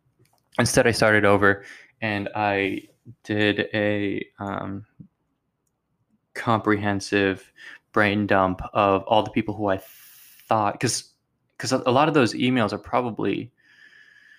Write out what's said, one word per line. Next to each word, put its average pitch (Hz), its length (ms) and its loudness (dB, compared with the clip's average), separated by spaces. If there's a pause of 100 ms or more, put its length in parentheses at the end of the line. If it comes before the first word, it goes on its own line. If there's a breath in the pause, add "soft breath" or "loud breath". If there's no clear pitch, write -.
(580)
Instead, 123 280 2
I 117 60 4
started 107 320 4
over 101 400 4 (360 loud breath)
and 101 340 -4
I 101 480 -2 (420)
did 104 500 0
a, 104 500 -2 (140)
um, 98 460 -8 (1500)
comprehensive 101 1160 0 (400 loud breath)
brain 104 340 2
dump 95 340 2 (140)
of 98 300 2
all 107 180 2
the 110 80 -8
people 107 240 -4
who 104 140 -4
I 95 120 -2 (680)
thought, 107 300 0
'cause, - 340 -6 (460)
'cause 120 140 -8
a, 131 140 0
a 131 40 2
lot 143 180 4
of 151 60 0
those 123 200 2
emails 123 380 0
are 104 60 -4
probably, 113 720 -4 (880 soft breath)